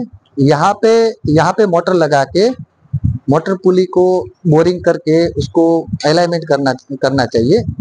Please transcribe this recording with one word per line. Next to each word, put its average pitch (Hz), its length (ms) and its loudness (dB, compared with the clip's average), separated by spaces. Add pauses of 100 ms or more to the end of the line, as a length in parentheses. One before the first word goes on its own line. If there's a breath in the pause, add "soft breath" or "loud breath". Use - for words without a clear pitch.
(380)
यहाँ 151 340 2 (100)
पे, 226 320 2 (120)
यहाँ 156 260 2
पे 208 140 0
motor 170 260 0
लगा 151 320 2
के, 214 460 -2 (600)
मोटर 165 240 0
पुली 185 300 2
को 180 200 0 (420)
बोरिंग 170 380 2
करके 165 440 -2
उसको 165 580 0 (200)
अलाइनमेंट 170 420 0
करना, 139 240 0 (300)
करना 135 240 0
चाहिए। 123 360 0 (180)